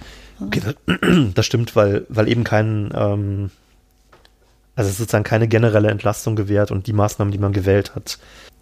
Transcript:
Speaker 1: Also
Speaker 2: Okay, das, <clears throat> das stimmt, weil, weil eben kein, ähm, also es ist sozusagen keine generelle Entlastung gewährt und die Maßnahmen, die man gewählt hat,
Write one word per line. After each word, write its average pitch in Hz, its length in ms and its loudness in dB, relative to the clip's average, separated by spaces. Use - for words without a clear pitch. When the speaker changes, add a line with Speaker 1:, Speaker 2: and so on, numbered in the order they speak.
Speaker 1:
Also 98 80 -10
Speaker 2:
Okay, 101 140 -4
das, 139 380 -4
<clears throat> 160 340 2
das 110 120 0
stimmt, 117 300 -2
weil, 104 340 2
weil 107 180 0
eben 117 160 0
kein, 107 500 -2
ähm, 101 580 -4
also 104 120 0
es 98 60 -2
ist 92 40 -10
sozusagen 107 260 0
keine 113 240 0
generelle 107 420 4
Entlastung 107 460 -2
gewährt 101 360 0
und 98 160 -4
die 110 60 -4
Maßnahmen, 104 380 0
die 98 60 -2
man 101 160 0
gewählt 98 420 0
hat, - 240 -12